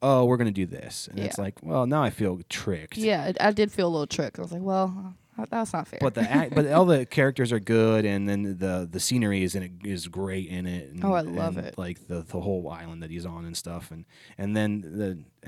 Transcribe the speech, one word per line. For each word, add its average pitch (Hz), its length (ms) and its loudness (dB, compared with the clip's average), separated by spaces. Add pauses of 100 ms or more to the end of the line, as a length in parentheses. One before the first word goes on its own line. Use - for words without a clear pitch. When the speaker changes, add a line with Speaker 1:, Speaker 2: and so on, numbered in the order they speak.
Speaker 1:
"Oh, 127 260 6
we're 123 100 4
gonna 117 160 2
do 95 140 0
this." - 420 -10
And 98 100 -10
it's 101 200 -4
Speaker 2:
Yeah. 101 60 -2
Speaker 1:
like, 98 160 -6
"Well, 139 280 0
now 147 160 2
I 110 60 2
feel 92 280 -2 (100)
tricked." 85 500 -6
Speaker 2:
Yeah, 202 320 0
it, 185 100 -4
I 208 100 4
did 208 220 2
feel 180 160 2
a - 20 0
little 151 160 0
tricked. 139 320 -4
I 175 40 -8
was 170 100 -10
like, 175 100 -8
"Well, 190 540 -2 (240)
uh, 220 100 -6
that's 226 220 -4
not 160 140 -4
fair." - 160 -12
Speaker 1:
But 131 120 2
the 113 80 0
act-, 135 320 2
but 147 120 4
Speaker 2:
<laughs> 139 60 0
Speaker 1:
all 170 120 8
the 143 220 6
characters 131 460 4
are 113 80 2
good, 110 440 6
and 101 240 2
then 101 140 0 (160)
the, 90 320 -2
the 90 100 -6
scenery 104 440 2
is 90 100 0
in 95 80 -2
it, 90 80 -10 (140)
is 87 240 -6
great 92 400 -4
in 90 180 -4
it. 87 240 -6
And, 180 140 -6
Speaker 2:
Oh, 196 80 2
I 175 80 4
love 165 380 -2
Speaker 1:
and, 87 100 -8
Speaker 2:
it. - 100 -10
Speaker 1:
like, 87 300 -8
the, 87 140 -4
the 87 180 -8
whole 90 280 -2
island 82 360 -12
that 80 60 -12
he's 85 140 -8
on 87 200 -10
and 85 120 -12
stuff, 85 360 -10
and, 82 120 -14 (320)
and 101 200 -2
then 107 240 0
the, 92 380 -6 (300)